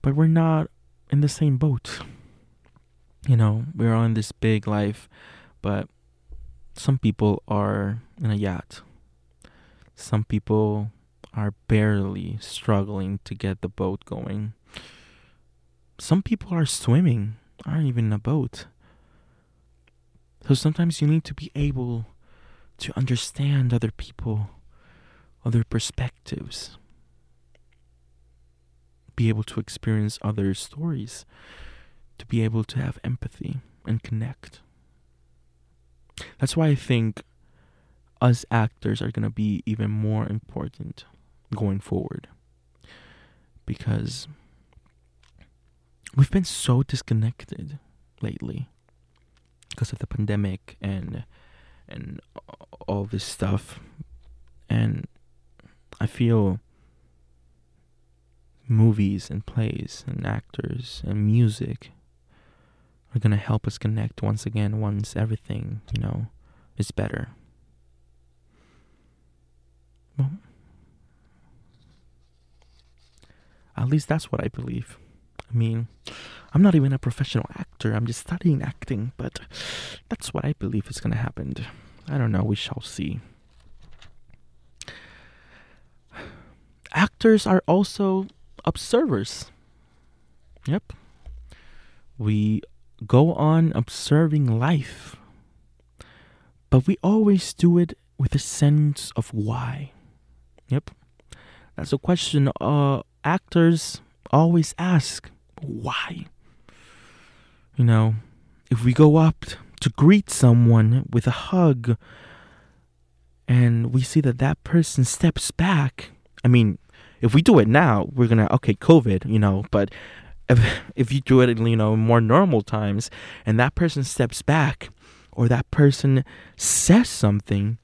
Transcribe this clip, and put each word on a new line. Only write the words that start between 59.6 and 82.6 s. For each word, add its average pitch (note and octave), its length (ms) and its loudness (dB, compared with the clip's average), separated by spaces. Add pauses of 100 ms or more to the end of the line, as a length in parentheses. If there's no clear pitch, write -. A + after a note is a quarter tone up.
and - 200 -8
actors - 800 -10
and G#2 200 -2
music A2 640 0 (1200)
are B2 40 0
gonna G#2+ 180 2
help G#2+ 300 -4
us - 120 -8
connect A2 440 -6
once G#2+ 240 -4
again, G#2+ 340 -4
once G#2 360 -6
everything, G#2+ 640 -8 (120)
you G#2+ 80 -4
know, G#2+ 260 -6 (500)
is - 140 -6
better. - 380 -6 (3000)
Well, C3+ 140 -2 (3500)
at A#2+ 120 -2
least D3 200 0
that's D#3 220 -2
what - 140 -4
I B2 40 -4
believe. A#2+ 480 -10 (540)
I A#2+ 60 -4
mean, A2+ 320 -2 (640)
I'm E3 100 4
not F#3+ 140 6
even C#3 160 4
a C3 60 -2
professional - 480 -4 (100)
actor. - 360 -6
I'm A2 140 -2
just A#2 140 -8
studying E3+ 420 -2
acting, B2 540 -8
but - 240 -10 (680)
that's - 240 -10
what - 120 -6
I C#3+ 140 -2
believe G2+ 300 -6
is - 120 -12
gonna A2+ 160 -4
happen. - 380 -8 (540)
I C#3+ 100 -6
don't A#2 120 -2
know. G2 140 0
We G#2+ 120 -2
shall - 240 -10